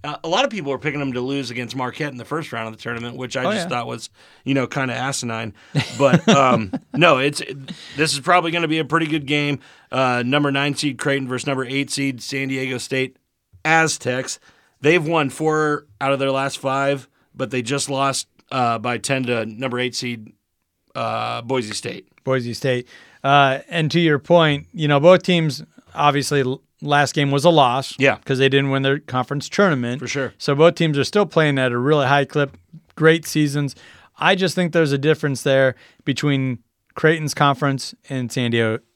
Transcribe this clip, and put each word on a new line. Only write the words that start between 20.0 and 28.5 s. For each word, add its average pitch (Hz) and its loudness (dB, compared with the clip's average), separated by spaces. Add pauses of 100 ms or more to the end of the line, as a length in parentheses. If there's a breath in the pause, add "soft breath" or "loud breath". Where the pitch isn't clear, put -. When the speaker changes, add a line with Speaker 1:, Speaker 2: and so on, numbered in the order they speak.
Speaker 1:
uh, 117 -4
Boise 120 -4
State. - -10 (160)
Speaker 2:
Boise 123 -2
State. 123 -2 (340 loud breath)
Uh, 139 4
and 160 -2
to 170 2
your 156 4
point, 156 2
you 156 -2
know, 143 4
both 180 8
teams 160 0 (320)
obviously 143 2
l-, 127 -2 (200)
last 143 2
game 143 2
was 139 2
a 175 8
loss 135 4
Speaker 1:
Yeah. 131 6
Speaker 2:
'cause 135 -2
they 135 4
didn't 139 2